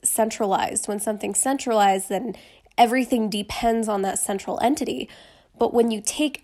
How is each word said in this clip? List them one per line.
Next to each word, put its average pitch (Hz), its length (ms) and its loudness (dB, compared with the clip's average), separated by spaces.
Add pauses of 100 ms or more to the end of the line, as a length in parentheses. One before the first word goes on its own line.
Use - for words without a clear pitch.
centralized. 202 880 0
When 208 100 -4
something's 208 400 -4
centralized, 214 680 2
then 202 260 -4 (420)
everything 240 520 4
depends 220 600 -2
on 202 140 -2
that 190 180 -2
central 196 400 -4
entity. 254 480 -2 (500)
But 226 160 0
when 233 160 4
you 214 100 -2
take - 440 -2